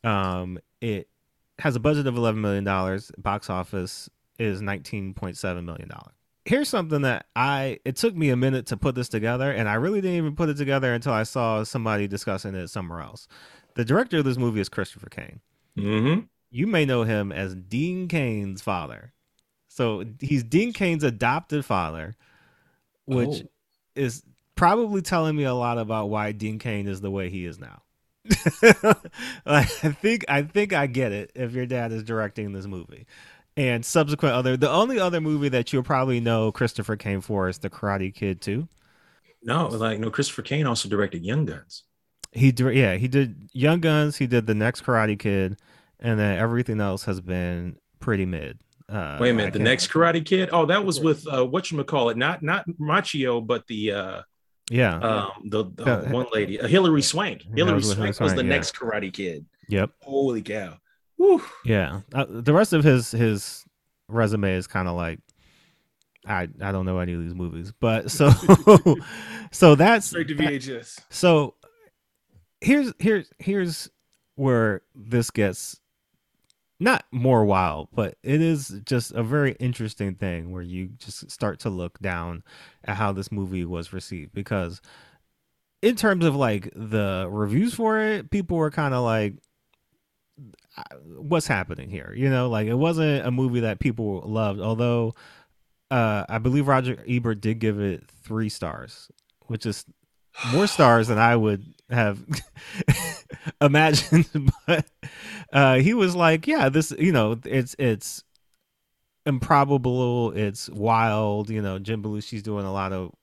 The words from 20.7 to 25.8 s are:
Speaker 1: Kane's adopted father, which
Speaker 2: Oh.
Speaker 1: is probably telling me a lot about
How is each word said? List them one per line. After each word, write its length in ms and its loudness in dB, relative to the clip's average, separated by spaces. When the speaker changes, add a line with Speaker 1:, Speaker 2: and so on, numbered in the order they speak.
Speaker 1:
Kane's 300 -2
adopted 600 -2
father, 500 -4
which 380 -2
Speaker 2:
Oh. 60 -20
Speaker 1:
is 300 -4
probably 480 2
telling 320 0
me 80 0
a 100 0
lot 240 -2
about 320 -4